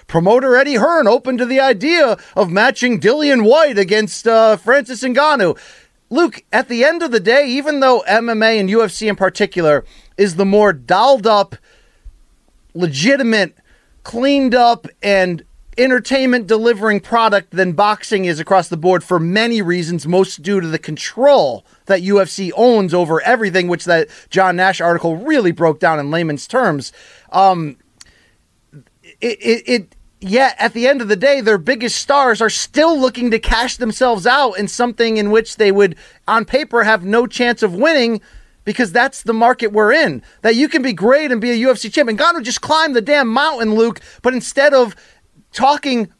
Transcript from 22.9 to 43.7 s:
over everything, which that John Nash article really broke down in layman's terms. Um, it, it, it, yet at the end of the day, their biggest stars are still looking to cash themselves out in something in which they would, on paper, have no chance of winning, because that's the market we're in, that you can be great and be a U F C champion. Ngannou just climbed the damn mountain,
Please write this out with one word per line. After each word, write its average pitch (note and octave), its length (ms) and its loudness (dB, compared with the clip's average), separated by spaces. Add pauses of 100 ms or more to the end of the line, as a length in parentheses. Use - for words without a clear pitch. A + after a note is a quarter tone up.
over E3 300 0
everything, F#3+ 460 0
which F3 180 -4
that E3 220 0 (200)
John F#3 280 0
Nash F#3 260 0
article E3+ 340 0
really A#3+ 340 0
broke D#3 300 0
down E3 180 0
in C#3+ 120 -6
layman's D#3+ 360 -4
terms. F3+ 460 -2 (380)
Um, F3 480 0 (1400)
it, A3+ 220 -4
it, A3+ 260 0
it, - 300 -4 (240)
yet A3+ 380 0
at A3 160 -2
the A#3 120 -2
end C#4 140 0
of G#3+ 80 -8
the G#3 80 0
day, C#4 240 0
their G#3+ 160 0
biggest A3 400 -4
stars C4 460 0
are A3 80 0
still D#4+ 460 0
looking B3 340 -2
to A3 80 0
cash A#3 400 -2
themselves A3+ 480 -2
out B3 320 0
in G3+ 100 -4
something A#3 480 -2
in G#3 140 -2
which A3 260 0
they G3+ 160 2
would, G3 240 2 (320)
on A3 160 0
paper, A#3+ 400 -2
have G#3+ 180 0
no A3 240 0
chance A#3+ 360 -4
of F#3 120 0
winning, A#3 460 0 (440)
because G#3 280 -4
that's B3 300 -2
the A3+ 100 -4
market A#3 400 0
we're G#3+ 200 2
in, A#3+ 300 0 (200)
that A#3 120 2
you C4+ 140 0
can D4 140 -2
be B3 100 -2
great B3+ 400 0
and A#3 80 -2
be B3 100 -2
a A#3+ 40 0
U A#3+ 160 0
F A3+ 80 0
C A3 100 -10
champion. A3+ 300 -2
Ngannou E4 240 0
just A#3+ 180 -8
climbed D#4 340 -2
the A#3 60 0
damn C4+ 280 0
mountain, A#3 460 -2